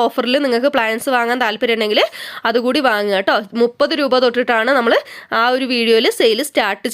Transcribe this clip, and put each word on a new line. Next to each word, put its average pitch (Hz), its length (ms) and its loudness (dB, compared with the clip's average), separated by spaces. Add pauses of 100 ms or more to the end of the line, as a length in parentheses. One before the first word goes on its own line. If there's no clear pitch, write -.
ഓഫറിൽ 247 420 0
നിങ്ങൾക്ക് 247 300 0
പ്ലാന്റ്സ് 226 400 -2
വാങ്ങാൻ 240 300 0
താല്പര്യമുണ്ടെങ്കിൽ 220 560 0 (500)
അതുകൂടി 240 380 0
വാങ്ങുക 208 300 0
കേട്ടോ. 254 180 0 (260)
മുപ്പത് 262 380 0
രൂപ 254 240 2
തൊട്ടിട്ടാണ് 240 540 0
നമ്മൾ 240 160 2 (460)
ആ - 20 2 (120)
ഒരു 262 180 -2
വീഡിയോയിൽ 233 360 2 (100)
സെയിൽ 226 220 2 (100)
സ്റ്റാർട്ട് 208 420 -2